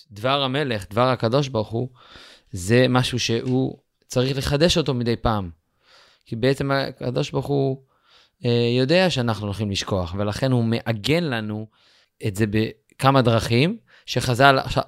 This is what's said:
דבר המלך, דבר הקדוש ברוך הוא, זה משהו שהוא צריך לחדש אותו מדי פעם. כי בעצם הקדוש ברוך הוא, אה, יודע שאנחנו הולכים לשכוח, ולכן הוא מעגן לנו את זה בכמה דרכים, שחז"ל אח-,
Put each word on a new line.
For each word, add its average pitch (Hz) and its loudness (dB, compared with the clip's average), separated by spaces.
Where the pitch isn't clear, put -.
דבר 127 -2
המלך, 127 -2
דבר 120 2
הקדוש 127 0
ברוך 113 -4
הוא, 120 -4
זה 107 4
משהו 123 0
שהוא 127 -2
צריך 131 -2
לחדש 143 2
אותו 147 -2
מדי 120 0
פעם. 104 -2
כי 120 -10
בעצם 139 0
הקדוש 135 -4
ברוך 135 -4
הוא, 135 -2
אה, 120 2
יודע 165 4
שאנחנו 113 -2
הולכים 101 -4
לשכוח, 92 -4
ולכן 104 -2
הוא 120 2
מעגן 117 -2
לנו 110 -6
את 98 -4
זה 110 2
בכמה 113 0
דרכים, 117 2
שחז"ל 131 4
אח-, - -4